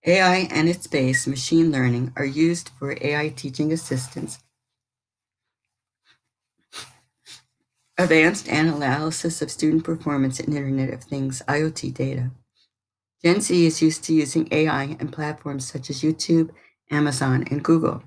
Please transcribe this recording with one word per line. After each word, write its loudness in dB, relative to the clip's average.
A 6
I 6
and 2
its -2
base, 0
machine 2
learning, 0
are -2
used 0
for -6
A -2
I -2
teaching -4
assistants, -6
advanced 4
analysis 0
of -4
student 0
performance, -2
and -2
Internet -2
of -12
Things, -6
I 0
O 0
T -8
data. -4
Gen 4
Z 4
is 0
used 2
to -2
using 0
A 2
I -2
and -6
platforms -8
such -12
as -6
YouTube, 2
Amazon, 0
and -4
Google. 2